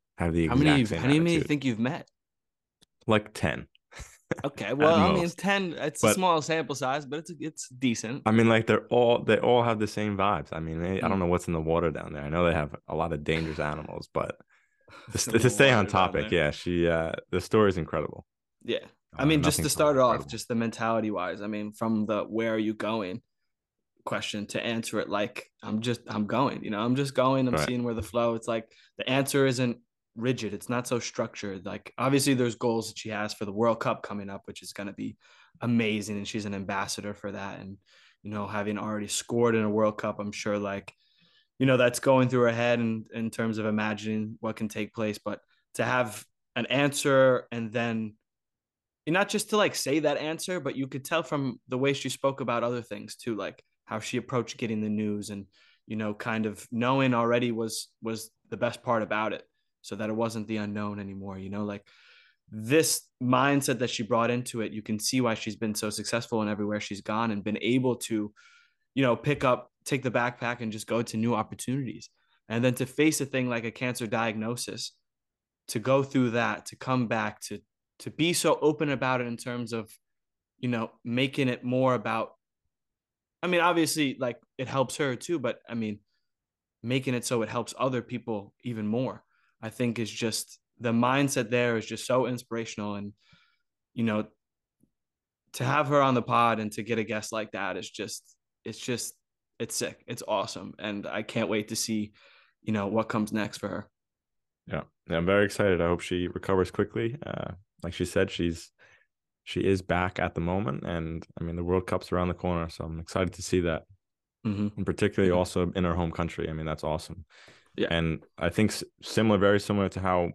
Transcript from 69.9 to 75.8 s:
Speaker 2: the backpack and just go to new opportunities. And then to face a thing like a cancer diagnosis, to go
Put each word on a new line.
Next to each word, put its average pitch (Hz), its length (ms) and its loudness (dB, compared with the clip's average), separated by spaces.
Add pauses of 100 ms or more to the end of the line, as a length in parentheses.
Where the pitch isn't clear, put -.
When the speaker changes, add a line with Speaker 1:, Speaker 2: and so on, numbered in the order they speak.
Speaker 2:
the 127 80 -2
backpack 120 500 -2
and 110 100 -4
just 107 140 -8
go 117 160 0
to 117 160 -4
new 117 160 2
opportunities. 127 760 -4 (400)
And 117 140 0
then 127 120 4
to 127 100 -2
face 151 360 2
a 139 40 -4
thing 127 240 -2
like 117 140 -2
a 113 80 -4
cancer 123 340 -4
diagnosis, 110 840 -2 (800)
to 120 100 -2
go 135 240 4